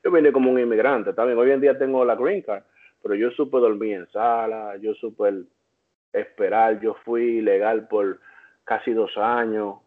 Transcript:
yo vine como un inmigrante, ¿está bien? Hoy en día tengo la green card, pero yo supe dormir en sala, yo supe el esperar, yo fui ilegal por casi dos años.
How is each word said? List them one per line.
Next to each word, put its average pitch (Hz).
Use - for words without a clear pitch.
yo -
vine 151
como 127
un 127
inmigrante, 117
¿está 110
bien? 123
Hoy 127
en 135
día 135
tengo 131
la 123
green 165
card, 101
pero 104
yo 117
supe 131
dormir 107
en 90
sala, 110
yo 104
supe 107
el 92
esperar, 107
yo 110
fui 117
ilegal 107
por 101
casi 113
dos 110
años. 107